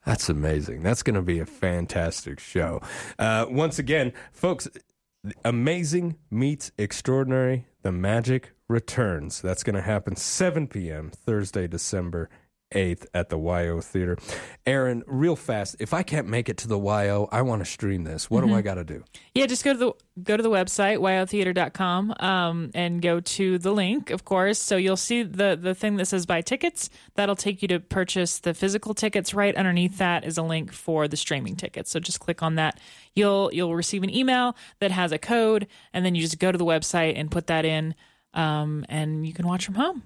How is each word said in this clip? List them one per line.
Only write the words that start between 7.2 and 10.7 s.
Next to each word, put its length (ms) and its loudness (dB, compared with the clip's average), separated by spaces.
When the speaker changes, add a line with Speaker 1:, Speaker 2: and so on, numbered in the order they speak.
Speaker 1:
The 120 -2
Magic 580 0
Returns. 760 -2
That's 220 -2
gonna 180 0
happen 340 -2
seven 520 0
P 240 -6